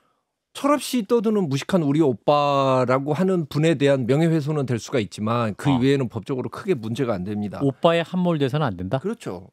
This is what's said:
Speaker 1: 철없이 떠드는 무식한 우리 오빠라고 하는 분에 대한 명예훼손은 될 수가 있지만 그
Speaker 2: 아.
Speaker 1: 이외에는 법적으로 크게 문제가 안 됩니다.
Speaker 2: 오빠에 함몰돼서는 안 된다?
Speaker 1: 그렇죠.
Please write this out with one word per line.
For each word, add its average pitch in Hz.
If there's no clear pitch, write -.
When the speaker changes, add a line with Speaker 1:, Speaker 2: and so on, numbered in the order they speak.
Speaker 1:
철없이 269
떠드는 208
무식한 139
우리 143
오빠라고 139
하는 180
분에 156
대한 139
명예훼손은 151
될 117
수가 -
있지만 110
그 -
Speaker 2:
아. 135
Speaker 1:
이외에는 135
법적으로 123
크게 -
문제가 113
안 90
됩니다. 104
Speaker 2:
오빠에 165
함몰돼서는 156
안 101
된다? 92
Speaker 1:
그렇죠. 113